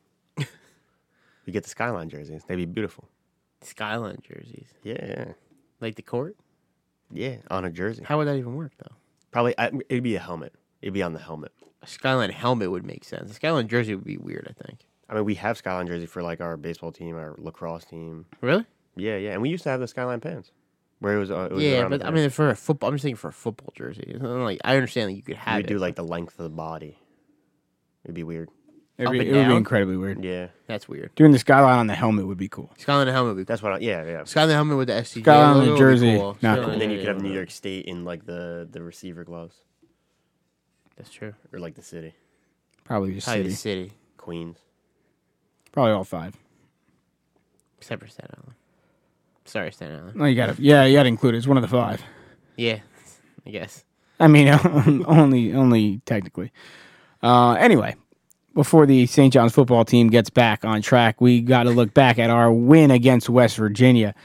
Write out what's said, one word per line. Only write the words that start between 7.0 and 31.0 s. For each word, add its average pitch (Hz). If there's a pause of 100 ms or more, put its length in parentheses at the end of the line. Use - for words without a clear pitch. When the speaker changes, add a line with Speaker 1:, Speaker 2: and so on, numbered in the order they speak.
Speaker 2:
Yeah, 120 (140)
on 92
a 90
jersey. 98
Speaker 3:
How 147
would 151
that 143
even 123
work, 151
though? - (380)
Speaker 2:
Probably, 120
I, 120 (180)
it'd 123
be 117
a 90
helmet. 80 (300)
It'd 98
be 98
on 85
the 78
helmet. 78 (320)
Speaker 3:
A -
Skyline 131
helmet 113
would 90
make 90
sense. -
A 110
Skyline 147
jersey 110
would 95
be 98
weird, -
I -
think. - (280)
Speaker 2:
I -
mean, 107
we 104
have 107
Skyline 90
jersey 85
for, 87
like, 85
our 85
baseball 82
team, 82
our 78
lacrosse 82
team. 82 (160)
Speaker 3:
Really? 170 (280)
Speaker 2:
Yeah, 104
yeah. 101
And 95
we 131
used 165
to 151
have 131
the 120
Skyline 123
pants. 151 (480)
Where 101
it -
was, 98
uh, 92
it -
was 151
Speaker 3:
Yeah, 131
Speaker 2:
around 120
Speaker 3:
but, 139
Speaker 2:
the -
Speaker 3:
I 160
Speaker 2:
pants. 160
Speaker 3:
mean, 147
for 151
a 110
football, 127
I'm 143
just 135
thinking 135
for -
a 73
football -
jersey. -
It's -
not 123
like, 101
I 131
understand 123
that 95
you 101
could -
have -
Speaker 2:
You 107
would -
Speaker 3:
it, 87
Speaker 2:
do, 101
like, 90
Speaker 3:
but 87
Speaker 2:
the 82
length 85
of 85
the 82
body. 80 (1080)
It'd 85
be 85
weird. 82 (480)
Speaker 1:
It'd 123
Speaker 3:
Up 127
Speaker 1:
be, 127
Speaker 3:
and -
Speaker 1:
it 135
would 139
be 123
Speaker 3:
down? 123
Speaker 1:
incredibly 101
weird. 98
Speaker 2:
Yeah. 90 (180)
Speaker 3:
That's 110
weird. -